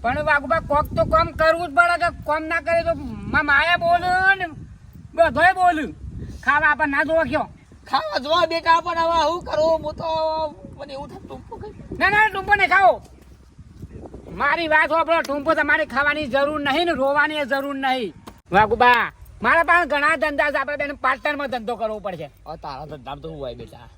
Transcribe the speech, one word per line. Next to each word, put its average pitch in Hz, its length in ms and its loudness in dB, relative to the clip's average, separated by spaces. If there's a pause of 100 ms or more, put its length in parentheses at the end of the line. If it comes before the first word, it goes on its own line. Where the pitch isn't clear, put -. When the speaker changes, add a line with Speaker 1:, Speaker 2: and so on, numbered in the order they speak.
Speaker 1:
પણ 277 240 -2
વાઘુબા, 294 360 2
કોક 302 340 0
તો 330 100 2
કામ 320 280 2
કરવું 320 360 2
જ 277 60 -10
પડે 349 260 4
કે 339 80 0 (140)
કોમ 311 200 -2
ના 330 180 -2
કરે 339 220 0
તો 330 100 0 (400)
મા 294 100 2
માયા 302 340 4
બોલે 349 320 2 (260)
ને 370 100 -4 (680)
બધોય 330 400 4
બોલે. 349 320 2 (600)
ખાવા 294 260 2
આપણને 285 260 0
ના 311 60 2
જોવા 320 200 2
કયો? 254 240 -2 (420)
Speaker 2:
ખાવા 302 300 -2
જોવા 320 280 2
બેટા, 330 340 2
પણ 339 160 -4
હવે 330 220 2 (120)
હું 349 120 -6
કરું? 311 400 0
હું 302 120 -8
તો 330 140 -6 (680)
મને 277 160 -14
એવું 277 160 -12
થાય 392 100 -18
ટૂંપું - 420 -16
ખાઈ. - 380 -14
Speaker 1:
ના, 359 100 2
ના, 415 200 4
ટૂંપો 392 260 0
નહીં 381 140 0
ખાવો. 370 240 6 (1400)
મારી 285 380 -2
વાત 311 220 4
સાંભળો, 320 320 2
ટૂંપો 285 340 -2
તમારે 302 300 0
ખાવાની 294 420 -2
જરૂર 285 340 0
નહીં 285 240 0
ને 339 80 0
રોવાની 285 500 0
એ - 20 -2
જરૂર 277 300 -4
નહીં. 262 380 -2 (380)
વાઘુબા, 214 600 4 (300)
મારા 294 220 4
પાસે 339 260 4
ઘણા 294 260 2
ધંધા 294 360 0
છે, 294 60 -2
આપણે 277 200 -4
બેને 285 160 -4
પાર્ટનરમાં 277 580 -2
ધંધો 240 240 -6
કરવો 214 240 -6
પડશે. 175 280 -10 (180)
Speaker 2:
હવે 156 120 -12
તારા 147 280 -12
ધંધામાં 143 360 -14
તો 160 80 -12
હું 156 100 -12
હોય 123 160 -10
બેટા? 117 320 -18 (100)